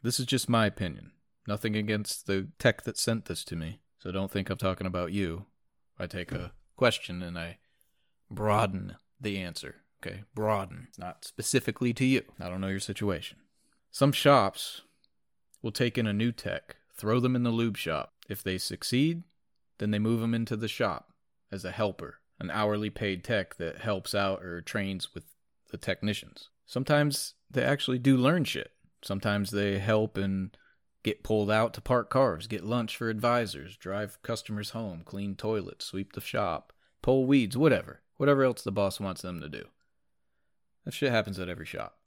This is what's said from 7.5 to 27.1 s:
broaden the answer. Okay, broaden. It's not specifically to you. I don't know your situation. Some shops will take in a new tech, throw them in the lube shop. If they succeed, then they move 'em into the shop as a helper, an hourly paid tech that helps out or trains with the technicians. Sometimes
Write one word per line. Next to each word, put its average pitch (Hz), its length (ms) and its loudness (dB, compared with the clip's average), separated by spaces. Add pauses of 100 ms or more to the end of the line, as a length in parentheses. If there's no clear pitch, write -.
broaden 101 680 0 (200)
the 104 200 -4
answer. - 480 -10 (160)
Okay, 98 220 -10 (100)
broaden. 107 560 -2
It's - 80 -20
not 90 260 -12
specifically - 680 0
to 135 100 0
you. 131 340 2
I 90 120 -8
don't 92 100 -6
know 95 80 -2
your 95 100 -2
situation. 98 600 -4 (520)
Some 139 220 4
shops - 680 4 (800)
will 113 100 -4
take 120 240 0
in 117 100 2
a 104 60 2
new 113 200 2
tech, - 440 -8 (160)
throw 110 260 2
them 127 160 4
in 123 100 2
the 120 60 2
lube 113 280 0
shop. 78 340 -4 (160)
If 98 140 -8
they 92 160 -2
succeed, 160 680 0 (540)
then 107 120 -2
they 104 80 2
move 113 240 2
'em 117 120 0
into 113 200 -2
the 110 140 -4
shop - 460 -2 (360)
as 92 140 -10
a 90 80 -6
helper, - 480 -4 (200)
an 82 100 -6
hourly 107 400 0
paid 95 320 -4
tech 104 360 -2
that 85 200 -6
helps 101 340 -4
out 98 300 0
or 85 180 -8
trains 98 540 -6
with - 100 -12 (440)
the 85 100 -10
technicians. - 720 -4 (160)
Sometimes 147 680 2 (140)